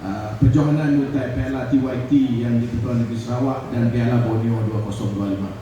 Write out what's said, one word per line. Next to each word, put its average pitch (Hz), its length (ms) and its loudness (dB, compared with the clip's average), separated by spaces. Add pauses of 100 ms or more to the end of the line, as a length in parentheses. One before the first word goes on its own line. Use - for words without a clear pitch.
uh, 104 400 -6
perjohanan 147 560 4
Muay 135 160 -2
Thai 127 160 -2
Piala 127 400 -2
T 139 80 6
Y 127 240 -2
T - 80 0 (320)
yang 117 160 2
di-, 120 80 -2
Persatuan 117 400 -2
Negeri 113 80 -6
Sarawak 127 560 -4
dan 117 160 2
Piala 120 320 2
Borneo 113 480 0
dua 107 160 -2
kosong 101 320 -4
dua 98 160 -2
lima. 98 300 -6